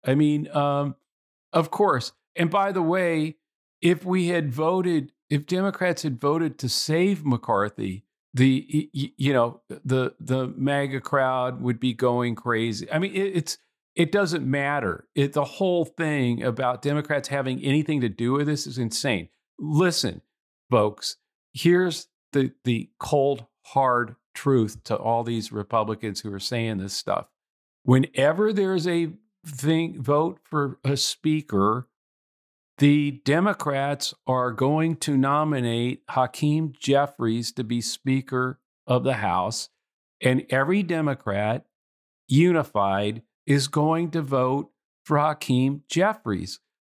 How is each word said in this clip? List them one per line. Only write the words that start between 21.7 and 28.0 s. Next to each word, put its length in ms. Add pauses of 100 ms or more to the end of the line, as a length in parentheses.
the, 200 (120)
the 240 (100)
cold, 460 (220)
hard 500 (180)
truth 500
to 120
all 260
these 300
Republicans 680
who 120
are 80
saying 380
this 160
stuff. 340 (560)
Whenever 680